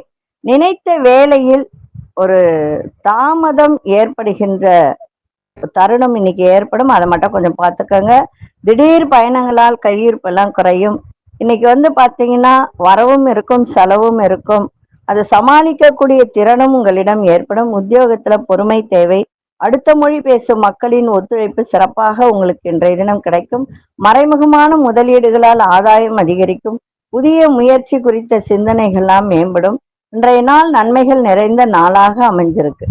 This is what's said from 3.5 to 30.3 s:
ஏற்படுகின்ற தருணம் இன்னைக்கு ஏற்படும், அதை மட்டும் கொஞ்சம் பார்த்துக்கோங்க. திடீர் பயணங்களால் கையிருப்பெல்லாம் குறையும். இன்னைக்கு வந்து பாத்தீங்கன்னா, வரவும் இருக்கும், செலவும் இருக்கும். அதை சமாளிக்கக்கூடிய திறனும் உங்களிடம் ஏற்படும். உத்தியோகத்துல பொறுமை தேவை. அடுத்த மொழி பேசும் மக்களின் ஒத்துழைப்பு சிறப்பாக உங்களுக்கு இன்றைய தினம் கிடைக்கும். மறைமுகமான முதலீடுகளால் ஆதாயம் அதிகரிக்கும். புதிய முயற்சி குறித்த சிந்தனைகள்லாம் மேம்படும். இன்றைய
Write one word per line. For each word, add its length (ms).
ஏற்படுகின்ற 1120
தருணம் 420
இன்னைக்கு 300
ஏற்படும், 440
அதை 180
மட்டும் 240
கொஞ்சம் 320
பார்த்துக்கோங்க. 640
திடீர் 460
பயணங்களால் 800
கையிருப்பெல்லாம் 640
குறையும். 520
இன்னைக்கு 280
வந்து 300
பாத்தீங்கன்னா, 680
வரவும் 500
இருக்கும், 380
செலவும் 540
இருக்கும். 520
அதை 180
சமாளிக்கக்கூடிய 840
திறனும் 420
உங்களிடம் 500
ஏற்படும். 500
உத்தியோகத்துல 640
பொறுமை 460
தேவை. 420
அடுத்த 380
மொழி 260
பேசும் 380
மக்களின் 500
ஒத்துழைப்பு 560
சிறப்பாக 640
உங்களுக்கு 420
இன்றைய 260
தினம் 240
கிடைக்கும். 480
மறைமுகமான 800
முதலீடுகளால் 760
ஆதாயம் 580
அதிகரிக்கும். 600
புதிய 400
முயற்சி 520
குறித்த 480
சிந்தனைகள்லாம் 800
மேம்படும். 460
இன்றைய 340